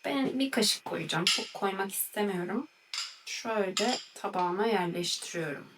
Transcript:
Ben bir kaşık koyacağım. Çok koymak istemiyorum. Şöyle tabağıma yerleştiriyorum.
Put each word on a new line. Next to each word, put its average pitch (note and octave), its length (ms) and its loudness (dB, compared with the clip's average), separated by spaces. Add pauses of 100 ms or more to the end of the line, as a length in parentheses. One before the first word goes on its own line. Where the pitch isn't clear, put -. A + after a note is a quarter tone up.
Ben C4+ 340 2
bir C4+ 120 2
kaşık - 340 4
koyacağım. E3 400 0
Çok - 280 -2
koymak G3 400 -2
istemiyorum. G3+ 720 -2 (580)
Şöyle G#3+ 720 0 (160)
tabağıma F#3 520 0
yerleştiriyorum. F3 1000 0 (100)